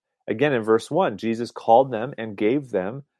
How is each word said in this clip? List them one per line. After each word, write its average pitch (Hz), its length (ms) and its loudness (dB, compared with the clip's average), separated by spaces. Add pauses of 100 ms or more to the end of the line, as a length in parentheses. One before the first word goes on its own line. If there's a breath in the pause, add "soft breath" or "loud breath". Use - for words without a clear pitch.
(280)
Again, 139 240 0
in 117 100 0
verse 110 280 2
one, 151 260 0
Jesus 113 340 -4
called 127 400 4
them 120 280 -6
and 113 180 -8
gave 123 340 0
them 104 340 -4 (160)